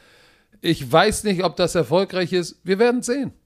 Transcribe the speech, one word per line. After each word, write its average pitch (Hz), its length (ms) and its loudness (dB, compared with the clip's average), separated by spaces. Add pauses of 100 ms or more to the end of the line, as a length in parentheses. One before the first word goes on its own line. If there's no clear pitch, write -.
(600)
ich 143 300 -2
weiß 185 320 4
nicht, 190 200 0
ob 165 120 -2
das 175 200 -2
erfolgreich 180 580 0
ist. 180 300 -4
Wir 185 160 -2
werden 240 240 2
sehen. 240 300 -4 (120)